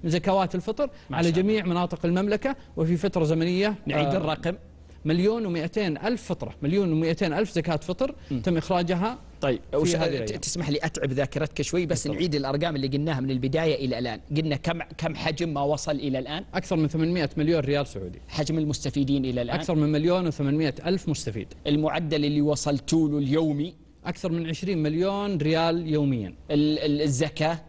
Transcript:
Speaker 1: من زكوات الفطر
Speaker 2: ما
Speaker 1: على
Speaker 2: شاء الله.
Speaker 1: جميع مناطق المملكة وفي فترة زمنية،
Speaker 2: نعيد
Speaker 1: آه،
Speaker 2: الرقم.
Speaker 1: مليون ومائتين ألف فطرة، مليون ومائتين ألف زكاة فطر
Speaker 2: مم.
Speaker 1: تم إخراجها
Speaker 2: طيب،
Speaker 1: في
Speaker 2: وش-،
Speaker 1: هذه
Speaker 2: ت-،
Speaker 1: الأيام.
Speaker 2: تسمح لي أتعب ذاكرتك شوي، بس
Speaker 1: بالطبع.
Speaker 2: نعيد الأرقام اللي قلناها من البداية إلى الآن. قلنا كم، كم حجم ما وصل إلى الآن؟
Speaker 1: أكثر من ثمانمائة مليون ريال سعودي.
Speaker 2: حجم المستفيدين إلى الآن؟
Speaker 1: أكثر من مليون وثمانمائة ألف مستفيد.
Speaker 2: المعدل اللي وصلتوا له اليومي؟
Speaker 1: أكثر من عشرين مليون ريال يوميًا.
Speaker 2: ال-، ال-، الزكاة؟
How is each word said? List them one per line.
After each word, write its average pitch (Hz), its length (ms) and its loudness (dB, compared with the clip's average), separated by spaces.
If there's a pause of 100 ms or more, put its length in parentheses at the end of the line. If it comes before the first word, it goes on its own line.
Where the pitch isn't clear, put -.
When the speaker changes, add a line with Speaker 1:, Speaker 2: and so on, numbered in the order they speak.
Speaker 1:
من 165 60 0
زكوات 185 440 2
الفطر 220 360 -2 (200)
Speaker 2:
ما 127 60 -4
Speaker 1:
على 170 80 2
Speaker 2:
شاء 170 80 4
الله. 180 100 4
Speaker 1:
جميع 208 240 2
مناطق 175 400 -2
المملكة 208 500 0 (200)
وفي 165 200 2
فترة 180 280 0
زمنية، 180 500 2 (120)
Speaker 2:
نعيد 147 200 2
Speaker 1:
آه، 143 100 2
Speaker 2:
الرقم. 165 380 -2 (500)
Speaker 1:
مليون 196 420 2
ومائتين 170 520 -2
ألف 233 240 -2
فطرة، - 400 -6
مليون 175 300 2
ومائتين 165 400 2
ألف 196 200 0
زكاة 165 240 0
فطر 254 380 -2 (160)
Speaker 2:
مم. 127 100 -2
Speaker 1:
تم 170 160 2
إخراجها 180 600 0 (220)
Speaker 2:
طيب، 135 200 0 (100)
Speaker 1:
في 135 60 -2
Speaker 2:
وش-، 165 200 4
Speaker 1:
هذه 160 80 0
Speaker 2:
ت-، 160 40 2
Speaker 1:
الأيام. 110 320 -2
Speaker 2:
تسمح 147 300 -4
لي 143 120 0
أتعب 151 300 -2
ذاكرتك 143 500 -2
شوي، 175 240 0
بس 151 160 -2
Speaker 1:
بالطبع. 147 180 -4
Speaker 2:
نعيد 165 140 0
الأرقام 143 420 0
اللي 135 100 -2
قلناها 139 340 0
من 135 100 -2
البداية 139 540 0
إلى 123 140 -2
الآن. 120 220 -4 (160)
قلنا 156 200 0
كم، 170 260 -2
كم 160 320 -4
حجم 160 400 -2
ما 143 80 0
وصل 147 340 0
إلى 131 220 -2
الآن؟ 147 260 -6 (100)
Speaker 1:
أكثر 185 220 0
من 156 120 4
ثمانمائة 160 480 0
مليون 160 240 4
ريال 143 260 0
سعودي. 90 320 -10 (100)
Speaker 2:
حجم 156 300 -2
المستفيدين 139 680 0
إلى 123 180 0
الآن؟ 120 140 -2
Speaker 1:
أكثر 165 180 -2
من 151 180 4
مليون 175 340 2
وثمانمائة 147 480 0 (120)
ألف 185 220 0
مستفيد. 113 400 -4 (180)
Speaker 2:
المعدل 151 580 2
اللي 147 160 2
وصلتوا 147 680 2
له 147 100 0
اليومي؟ 147 560 0 (320)
Speaker 1:
أكثر 175 260 -4
من 165 160 -2
عشرين 170 340 -2
مليون 190 540 0
ريال 160 500 2
يوميًا. 139 480 0 (160)
Speaker 2:
ال-، 151 280 4
ال-، 147 240 2
الزكاة؟ 156 560 0 (100)